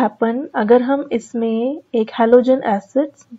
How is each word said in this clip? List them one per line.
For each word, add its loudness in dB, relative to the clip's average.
happen -2
अगर 4
हम -4
इसमें -4
एक -2
halogen 4
acids -4